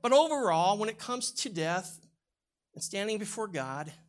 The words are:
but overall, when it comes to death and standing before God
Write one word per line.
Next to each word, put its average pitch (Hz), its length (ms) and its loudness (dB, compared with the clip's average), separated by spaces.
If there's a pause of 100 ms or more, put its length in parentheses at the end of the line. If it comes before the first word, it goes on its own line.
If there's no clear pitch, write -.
but 240 100 2
overall, 214 640 6
when 214 120 -2
it 214 100 -10
comes 247 320 -4
to - 160 -6
death 175 580 -4 (680)
and 160 100 -10
standing 208 340 -4
before 214 300 -6
God 147 420 -6 (200)